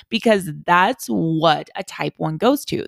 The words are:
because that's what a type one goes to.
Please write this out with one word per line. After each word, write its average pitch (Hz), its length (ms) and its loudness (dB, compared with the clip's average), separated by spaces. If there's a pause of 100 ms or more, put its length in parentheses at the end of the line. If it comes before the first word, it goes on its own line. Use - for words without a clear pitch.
because 214 400 2 (160)
that's 180 400 2
what 160 680 0
a 190 80 -8
type - 340 -8
one 156 200 -4
goes 254 280 0
to. - 220 -6